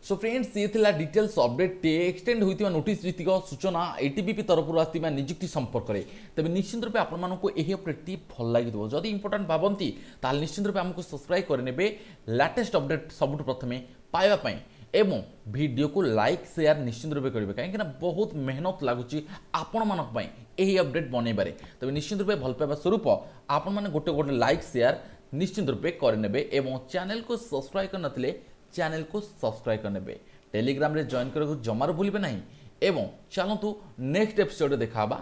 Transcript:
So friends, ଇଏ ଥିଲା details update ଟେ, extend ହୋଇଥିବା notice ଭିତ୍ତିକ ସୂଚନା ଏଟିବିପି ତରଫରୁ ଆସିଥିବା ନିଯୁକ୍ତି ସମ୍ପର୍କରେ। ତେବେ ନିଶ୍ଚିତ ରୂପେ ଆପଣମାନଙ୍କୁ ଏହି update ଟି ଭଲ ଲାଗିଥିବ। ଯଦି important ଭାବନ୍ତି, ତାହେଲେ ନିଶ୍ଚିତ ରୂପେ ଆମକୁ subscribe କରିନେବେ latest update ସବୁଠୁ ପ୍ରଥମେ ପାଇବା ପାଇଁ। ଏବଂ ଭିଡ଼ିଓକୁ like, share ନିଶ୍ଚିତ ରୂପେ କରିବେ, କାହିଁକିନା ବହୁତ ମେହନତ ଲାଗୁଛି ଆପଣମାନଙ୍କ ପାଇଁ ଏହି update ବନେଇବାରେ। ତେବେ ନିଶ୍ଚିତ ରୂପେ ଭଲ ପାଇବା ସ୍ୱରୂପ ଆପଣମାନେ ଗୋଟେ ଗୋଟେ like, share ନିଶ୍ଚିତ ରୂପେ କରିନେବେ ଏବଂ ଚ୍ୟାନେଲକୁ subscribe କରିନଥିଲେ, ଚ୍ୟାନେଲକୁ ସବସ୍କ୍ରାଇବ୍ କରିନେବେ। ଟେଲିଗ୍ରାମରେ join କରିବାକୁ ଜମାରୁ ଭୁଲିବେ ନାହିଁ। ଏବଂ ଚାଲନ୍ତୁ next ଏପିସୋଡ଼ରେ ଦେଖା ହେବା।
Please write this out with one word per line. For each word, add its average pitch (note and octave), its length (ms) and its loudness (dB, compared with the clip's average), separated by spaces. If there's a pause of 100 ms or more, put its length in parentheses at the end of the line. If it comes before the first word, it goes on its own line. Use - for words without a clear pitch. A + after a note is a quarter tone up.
So G3 160 -2
friends, A3+ 400 -2
ଇଏ G3+ 160 2
ଥିଲା G#3+ 160 6
details F#3+ 480 2
update D3 440 4
ଟେ, D#3+ 80 4 (200)
extend A3 320 0
ହୋଇଥିବା F#3+ 280 2
notice F3 360 0
ଭିତ୍ତିକ F3 220 -2 (200)
ସୂଚନା D3 340 -2 (240)
ଏଟିବିପି F#3+ 360 0
ତରଫରୁ E3 400 4
ଆସିଥିବା D#3+ 260 0 (100)
ନିଯୁକ୍ତି D3+ 280 -4
ସମ୍ପର୍କରେ। A2+ 540 -2 (340)
ତେବେ D#3+ 220 0
ନିଶ୍ଚିତ G#3+ 300 -2
ରୂପେ A3+ 120 0
ଆପଣମାନଙ୍କୁ F3+ 480 -2 (140)
ଏହି D#3+ 180 0
update E3+ 280 -6
ଟି F3+ 60 -8 (180)
ଭଲ A#2+ 240 -6
ଲାଗିଥିବ। A#2 280 2 (100)
ଯଦି E3+ 220 0
important G3+ 320 -2
ଭାବନ୍ତି, E3 420 2 (320)
ତାହେଲେ C3 240 2
ନିଶ୍ଚିତ G3+ 220 -4
ରୂପେ G3 180 0
ଆମକୁ F3+ 260 -4
subscribe F3+ 400 0
କରିନେବେ B2+ 360 0 (420)
latest D#3+ 520 2
update D3 260 -2 (120)
ସବୁଠୁ D3 300 0
ପ୍ରଥମେ B2+ 280 -4 (380)
ପାଇବା F#3+ 300 6
ପାଇଁ। G2 120 0 (440)
ଏବଂ F#3 180 4 (360)
ଭିଡ଼ିଓକୁ C#3+ 440 0 (200)
like, C#3 260 2 (100)
share D3+ 220 6 (120)
ନିଶ୍ଚିତ A#2 280 -6
ରୂପେ C3+ 140 0
କରିବେ, G#2 240 -2
କାହିଁକିନା F#3 320 -4 (160)
ବହୁତ F3 280 0 (160)
ମେହନତ E3 360 -2
ଲାଗୁଛି B2 360 0 (360)
ଆପଣମାନଙ୍କ F3+ 640 -2
ପାଇଁ F#2+ 120 -2 (300)
ଏହି F#3+ 240 4
update D3 320 0
ବନେଇବାରେ। A2+ 380 2 (260)
ତେବେ C3 200 -2
ନିଶ୍ଚିତ F#3+ 220 -4
ରୂପେ G3+ 220 2
ଭଲ C3 160 0
ପାଇବା D3 240 0
ସ୍ୱରୂପ A3 240 2 (500)
ଆପଣମାନେ G3+ 380 0
ଗୋଟେ D#3 240 0
ଗୋଟେ C#3+ 140 0 (100)
like, D3 300 2
share B2 220 4 (460)
ନିଶ୍ଚିତ F#3+ 300 0
ରୂପେ B2 200 0 (120)
କରିନେବେ A2 380 2 (180)
ଏବଂ C3 140 0 (180)
ଚ୍ୟାନେଲକୁ G#3 420 -4 (180)
subscribe F#3+ 420 -4
କରିନଥିଲେ, C#3 380 -2 (420)
ଚ୍ୟାନେଲକୁ D#3+ 460 -2 (220)
ସବସ୍କ୍ରାଇବ୍ A2+ 420 -2
କରିନେବେ। G2 320 -4 (380)
ଟେଲିଗ୍ରାମରେ C#3 520 2
join B2+ 280 -2
କରିବାକୁ D3+ 280 -2
ଜମାରୁ A#2 320 0
ଭୁଲିବେ G3+ 260 0
ନାହିଁ। C#3 220 -2 (480)
ଏବଂ D3 160 2 (300)
ଚାଲନ୍ତୁ G#3 340 0 (320)
next G3 400 2
ଏପିସୋଡ଼ରେ C#3+ 440 2
ଦେଖା A2+ 180 -6
ହେବା। A#2 200 0